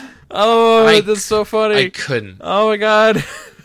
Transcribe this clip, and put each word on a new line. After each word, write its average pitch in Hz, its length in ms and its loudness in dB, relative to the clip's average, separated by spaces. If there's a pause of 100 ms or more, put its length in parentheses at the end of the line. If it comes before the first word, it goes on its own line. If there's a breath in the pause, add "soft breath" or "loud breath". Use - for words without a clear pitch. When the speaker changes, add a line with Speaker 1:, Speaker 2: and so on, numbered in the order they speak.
(300 loud breath)
Speaker 1:
Oh, 226 560 2
Speaker 2:
I 214 160 6
Speaker 1:
that's 202 220 -4
so 214 200 -2
funny. 214 320 -2
Speaker 2:
I 190 140 -2
couldn't. 104 500 -8
Speaker 1:
Oh 214 280 -2
my 214 100 -2
God. 214 500 0
<laughs> - 60 -18 (300 loud breath)